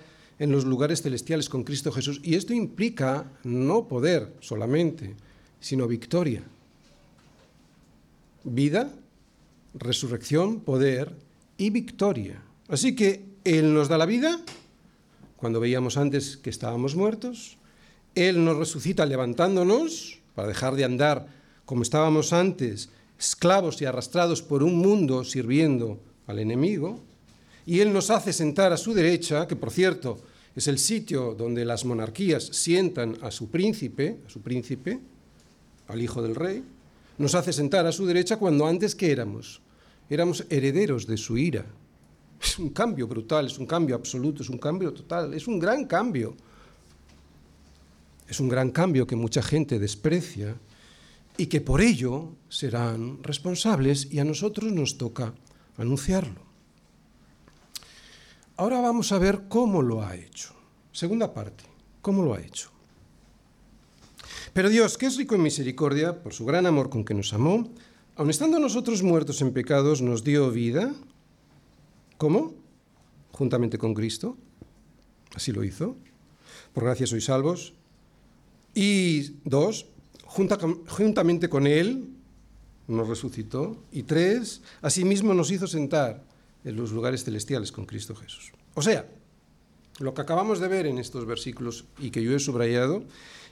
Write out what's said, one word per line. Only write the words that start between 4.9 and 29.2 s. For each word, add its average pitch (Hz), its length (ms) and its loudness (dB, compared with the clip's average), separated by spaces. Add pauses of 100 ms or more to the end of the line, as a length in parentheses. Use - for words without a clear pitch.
sino 131 260 -2
victoria. 120 560 0 (2000)
Vida, 147 460 0 (840)
resurrección, 139 840 -2
poder 135 540 0 (440)
y 196 100 0
victoria. 196 720 -2 (260)
Así 180 280 0
que 196 300 2 (180)
Él 156 300 6
nos 147 140 4
da 160 100 4
la 165 80 4
vida, 294 340 2 (960)
cuando 113 240 -2
veíamos 123 380 0
antes 139 400 0
que - 100 -12
estábamos 120 480 -4
muertos. 220 600 -4 (560)
Él 180 280 4
nos 165 140 4
resucita 156 480 -2
levantándonos, 180 1160 2 (120)
para 104 140 -4
dejar 131 280 -2
de 139 80 2
andar 127 420 2 (400)
como 123 160 0
estábamos 156 500 4
antes, 170 560 0 (300)
esclavos 175 600 2
y 147 40 -6
arrastrados 165 580 0
por 143 220 0
un 170 140 2
mundo 170 440 4
sirviendo 127 800 0 (260)
al 107 140 -6
enemigo. 156 580 -2 (680)
Y 170 140 0
Él 208 140 4
nos 196 180 2
hace 202 220 2
sentar 165 400 2
a 160 40 0
su 220 180 -2
derecha, 165 520 2